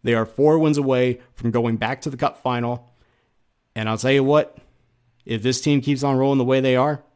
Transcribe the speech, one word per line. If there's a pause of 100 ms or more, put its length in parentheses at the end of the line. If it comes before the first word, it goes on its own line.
They
are
four
wins
away (160)
from
going
back
to
the
Cup
Final. (840)
And
I'll
tell
you
what, (680)
if
this
team
keeps
on
rolling
the
way
they
are (120)